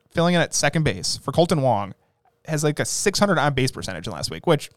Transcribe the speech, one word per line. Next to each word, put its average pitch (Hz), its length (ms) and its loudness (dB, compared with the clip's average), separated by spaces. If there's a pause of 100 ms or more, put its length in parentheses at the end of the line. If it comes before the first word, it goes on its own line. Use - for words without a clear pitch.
filling 170 240 2
in 175 80 4
at - 140 -2
second 151 260 2
base 95 360 -2
for - 140 -8
Colton 170 300 2
Wong 101 320 0 (520)
has, 151 180 -4
like, 147 160 0
a 120 60 0
six - 340 -2
hundred 202 180 2
on 143 160 2
base 127 160 0
percentage - 380 -10
in 107 60 -8
last 69 180 -8
week, - 160 -8
which, 151 300 2